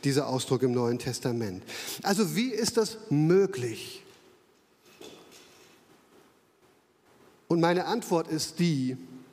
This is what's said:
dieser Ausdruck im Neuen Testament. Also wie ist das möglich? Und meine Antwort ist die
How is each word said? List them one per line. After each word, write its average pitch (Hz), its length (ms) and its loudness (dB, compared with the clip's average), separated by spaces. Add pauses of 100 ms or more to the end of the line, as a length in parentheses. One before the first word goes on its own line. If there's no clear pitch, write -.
dieser 139 240 2
Ausdruck 127 340 0
im 127 120 2
Neuen 120 260 0
Testament. 117 640 -4 (400)
Also 190 320 2
wie 240 140 0
ist 226 280 -2
das 220 220 0 (100)
möglich? 151 920 2 (3500)
Und 170 140 4
meine 175 240 4
Antwort 180 420 -2
ist 156 320 -4
die 135 360 2 (360)